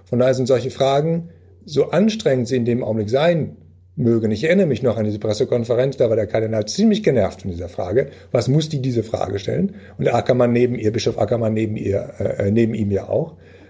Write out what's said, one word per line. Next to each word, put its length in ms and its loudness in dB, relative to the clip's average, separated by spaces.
Von 140 -2
daher 160 4
sind 100 -2
solche 240 2
Fragen, 600 0
so 240 0
anstrengend 580 2
sie 100 0
in 80 0
dem 180 0
Augenblick 260 -2
sein 480 0
mögen. 360 2
Ich 140 -2
erinnere 200 4
mich 160 -2
noch 140 0
an 80 -2
diese 160 -2
Pressekonferenz, 800 -2
da 100 2
war 80 2
der 100 0
Kardinal 400 -2
ziemlich 380 2
genervt 380 0
von 100 -8
dieser 160 -8
Frage. 440 -2
Was 160 0
muss 220 2
die 120 -4
diese 220 0
Frage 360 -4
stellen? 360 -2
Und 80 -2
der 100 2
Ackermann 380 2
neben 260 2
ihr, 140 0
Bischof 240 -2
Ackermann 360 0
neben 220 -2
ihr, 420 -4
äh, 320 -2
neben 260 2
ihm 160 -2
ja 180 -2
auch. 260 -2